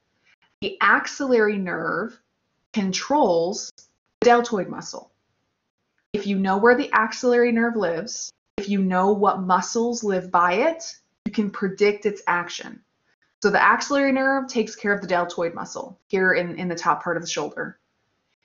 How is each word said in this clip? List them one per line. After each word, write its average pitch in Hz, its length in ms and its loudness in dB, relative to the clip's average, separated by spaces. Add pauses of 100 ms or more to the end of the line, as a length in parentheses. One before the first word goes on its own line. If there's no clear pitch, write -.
(600)
The 196 200 -8
axillary 226 800 2
nerve 170 600 -6 (540)
controls 196 1000 0 (480)
the 214 60 4
deltoid 240 420 4
muscle. - 420 -14 (1040)
If 202 140 -2
you 196 120 0
know 190 180 0
where 233 200 6
the 277 160 -4
axillary 240 600 2
nerve 233 240 0
lives, 175 560 -4 (240)
if 196 120 -8
you 202 120 0
know 185 320 2
what 202 280 2
muscles 214 640 0
live 185 260 -2
by 175 240 2
it, 320 300 0 (420)
you 208 60 -6
can 208 180 -2
predict 202 560 0
its 202 220 -4
action. - 520 -4 (600)
So 202 80 4
the 180 120 4
axillary 277 500 2
nerve 262 340 0
takes 240 300 -4
care 208 160 -2
of 196 80 -2
the 190 80 -10
deltoid 175 440 -2
muscle - 540 -12
here 185 280 2
in, 175 240 -2
in 180 100 -4
the 170 80 -4
top 165 260 -2
part 170 140 -4
of 165 60 -6
the 165 60 -10
shoulder. 156 500 -8 (640)